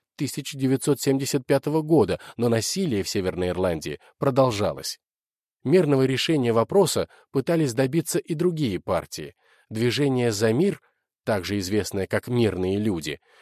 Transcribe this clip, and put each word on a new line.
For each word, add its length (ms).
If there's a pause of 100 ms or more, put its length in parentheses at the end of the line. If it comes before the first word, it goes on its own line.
(140)
тысяча 440
девятьсот 420
семьдесят 460
пятого 340
года, 400 (160)
но 140
насилие 520
в 60
Северной 400
Ирландии 500 (200)
продолжалось. 800 (640)
Мирного 400
решения 480
вопроса 560 (240)
пытались 400
добиться 460
и 160
другие 440
партии. 560 (360)
Движение 640
«За 200
мир», 300 (420)
также 360
известное 460
как 220
«Мирные 480
люди», 440 (220)